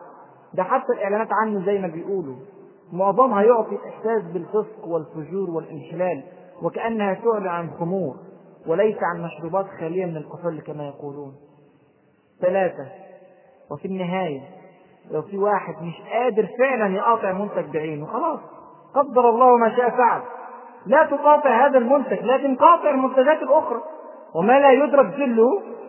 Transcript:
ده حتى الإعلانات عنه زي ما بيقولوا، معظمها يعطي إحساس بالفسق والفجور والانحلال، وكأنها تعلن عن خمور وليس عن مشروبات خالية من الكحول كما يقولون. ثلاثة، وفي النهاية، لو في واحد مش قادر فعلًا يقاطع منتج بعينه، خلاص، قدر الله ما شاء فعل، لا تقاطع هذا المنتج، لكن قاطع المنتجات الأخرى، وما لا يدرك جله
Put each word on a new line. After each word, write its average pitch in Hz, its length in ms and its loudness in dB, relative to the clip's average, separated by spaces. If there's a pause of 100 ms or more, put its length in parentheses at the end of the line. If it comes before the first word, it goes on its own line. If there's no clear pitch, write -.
(540)
ده 185 80 0
حتى 247 300 -2
الإعلانات 208 360 -4 (140)
عنه 208 240 -4
زي 202 120 0
ما 185 100 -6
بيقولوا، 165 480 -8 (560)
معظمها 196 500 2
يعطي 220 360 2 (100)
إحساس 220 340 -4 (100)
بالفسق 180 540 -6
والفجور 165 640 -8
والانحلال، 160 720 -6 (400)
وكأنها 202 520 -4
تعلن 208 340 -2
عن 170 300 -6
خمور 170 360 -4 (520)
وليس 196 360 2
عن 170 200 -4
مشروبات 170 440 -6 (140)
خالية 175 260 -4
من 165 100 -8
الكحول 156 500 -10
كما 151 220 -12
يقولون. 143 440 -14 (1080)
ثلاثة، 180 460 -2 (840)
وفي 147 140 -10
النهاية، 185 560 -6 (680)
لو 156 120 -4
في 196 160 -10
واحد 175 440 -2
مش 170 120 -10 (180)
قادر 220 340 0 (120)
فعلًا 233 380 0
يقاطع 214 360 0
منتج 185 400 -6
بعينه، 151 340 -6
خلاص، 262 340 -4 (540)
قدر 254 340 4
الله 247 280 8
ما 226 200 2
شاء 247 140 2
فعل، 233 300 2 (680)
لا 285 180 6
تقاطع 285 640 4
هذا 269 120 4
المنتج، 233 460 2
لكن 269 320 0
قاطع 320 340 6
المنتجات 262 520 2
الأخرى، 294 380 0 (540)
وما 214 260 4
لا 277 100 8
يدرك 262 360 4
جله 247 560 2 (260)